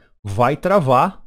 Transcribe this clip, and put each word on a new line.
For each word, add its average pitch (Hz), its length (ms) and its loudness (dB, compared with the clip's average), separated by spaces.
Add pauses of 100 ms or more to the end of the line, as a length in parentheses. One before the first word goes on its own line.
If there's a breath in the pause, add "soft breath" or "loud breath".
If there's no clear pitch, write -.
(240 soft breath)
vai 120 340 -2
travar 170 680 0